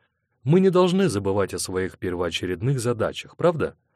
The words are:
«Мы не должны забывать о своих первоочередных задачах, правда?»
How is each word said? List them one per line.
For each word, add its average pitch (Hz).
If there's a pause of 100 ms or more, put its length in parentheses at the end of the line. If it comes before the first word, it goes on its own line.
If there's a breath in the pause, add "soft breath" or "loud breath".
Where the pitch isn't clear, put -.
(440)
«Мы 165
не 190
должны 180
забывать 98
о -
своих 92
первоочередных 90
задачах, 107
правда?» 156 (200)